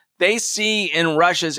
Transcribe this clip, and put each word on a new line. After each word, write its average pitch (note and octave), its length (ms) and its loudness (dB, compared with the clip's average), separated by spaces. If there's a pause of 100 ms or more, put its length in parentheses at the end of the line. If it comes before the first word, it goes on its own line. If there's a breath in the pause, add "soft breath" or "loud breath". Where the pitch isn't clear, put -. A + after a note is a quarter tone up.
(180 soft breath)
they G#3 200 2
see G#3+ 460 -2
in D#3+ 320 0
Russia's E3 420 2